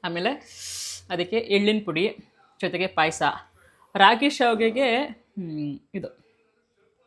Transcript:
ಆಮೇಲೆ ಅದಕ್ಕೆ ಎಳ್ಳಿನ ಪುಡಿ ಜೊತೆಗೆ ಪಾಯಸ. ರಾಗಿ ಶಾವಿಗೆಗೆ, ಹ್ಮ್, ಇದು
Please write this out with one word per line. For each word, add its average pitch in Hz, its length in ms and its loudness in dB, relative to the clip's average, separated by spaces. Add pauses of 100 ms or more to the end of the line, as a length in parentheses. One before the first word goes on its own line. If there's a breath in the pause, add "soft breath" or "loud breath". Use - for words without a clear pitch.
ಆಮೇಲೆ 180 460 -4 (600 loud breath)
ಅದಕ್ಕೆ 180 280 -2
ಎಳ್ಳಿನ 208 480 2
ಪುಡಿ 175 320 -2 (440)
ಜೊತೆಗೆ 180 260 -2
ಪಾಯಸ. 160 340 0 (720 soft breath)
ರಾಗಿ 226 340 6
ಶಾವಿಗೆಗೆ, 240 760 2
ಹ್ಮ್, 156 760 -10 (140)
ಇದು - 320 -10 (800)